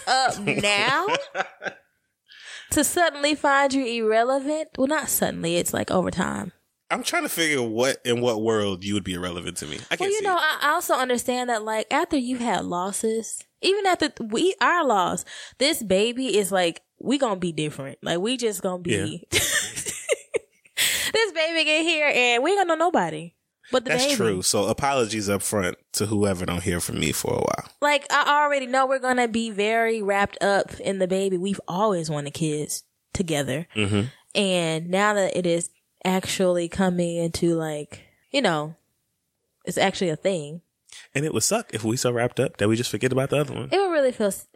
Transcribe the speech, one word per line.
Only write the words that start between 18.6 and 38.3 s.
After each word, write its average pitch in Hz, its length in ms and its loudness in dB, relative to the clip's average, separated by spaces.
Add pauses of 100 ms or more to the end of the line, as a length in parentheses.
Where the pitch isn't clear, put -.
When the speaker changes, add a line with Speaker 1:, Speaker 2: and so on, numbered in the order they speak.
Speaker 1:
gonna 180 200 -4
be 104 500 -2
Speaker 2:
Yeah. - 80 2
Speaker 1:
<laughs> - 0 - (1700)
this 427 200 2
baby 320 320 0
get 311 180 4
here 311 300 2
and 240 300 4
we 320 80 2
ain't 403 100 4
gonna 370 160 2
know 320 100 2
nobody 170 480 0 (380)
but 254 120 0
the 254 60 -4
Speaker 2:
That's 247 160 2
Speaker 1:
baby. 285 100 2
Speaker 2:
true. 101 260 0
So 104 240 2
apologies 113 640 0
up 120 140 0
front 92 340 0 (160)
to 104 140 0
whoever 101 380 0
don't 87 180 -2
hear 87 180 0
from 76 180 -6
me 78 140 2
for - 220 -2
a - 40 0
while. - 300 -2 (120)
Speaker 1:
Like, 285 320 2
I 285 300 4
already 285 240 0
know 262 200 2
we're 262 120 0
gonna 247 300 2
be 226 220 -2
very 226 520 0
wrapped 202 400 0
up 196 380 2
in 196 180 -2
the 185 80 2
baby. 190 320 0
We've 190 300 -2
always 175 420 0
wanted 143 240 -4
kids 151 480 -4 (300)
together. 147 640 -2
Speaker 2:
Mm-hmm. 104 320 2 (260)
Speaker 1:
And 175 560 0
now 202 240 2
that 196 220 0
it 175 100 0
is 170 240 0 (340)
actually 180 640 2
coming 175 480 0
into, 170 380 2
like, 156 480 -6 (300)